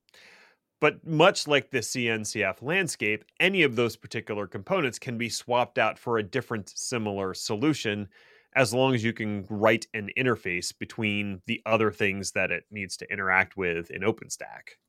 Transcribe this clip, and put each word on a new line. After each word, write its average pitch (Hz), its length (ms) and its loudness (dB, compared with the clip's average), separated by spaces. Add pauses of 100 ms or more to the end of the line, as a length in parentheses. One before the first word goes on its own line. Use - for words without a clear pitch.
(800)
But - 260 2
much 165 400 6
like 147 240 2
the 123 120 -2
C 120 260 -2
N 110 160 0
C 104 180 -2
F 95 180 -2
landscape, 127 640 -2 (140)
any 185 240 4
of 127 140 2
those 117 180 2
particular 104 540 -6
components 131 500 -4
can 120 180 -8
be 113 120 -2
swapped 120 500 0
out 110 180 2
for 117 220 -2
a 107 60 0
different 110 500 -6
similar 98 600 -4
solution 107 760 -2 (460)
as 123 180 2
long 131 220 4
as 110 100 0
you 113 80 2
can 104 380 -6
write 110 420 4
an 104 240 -6
interface 107 600 -2
between 104 680 -4
the 117 200 -4
other 110 260 4
things 98 400 0
that 92 180 0
it 87 200 -4
needs 101 260 -8
to - 160 -10
interact 95 460 2
with 85 320 -2
in 90 100 -8
OpenStack. - 800 -6 (100)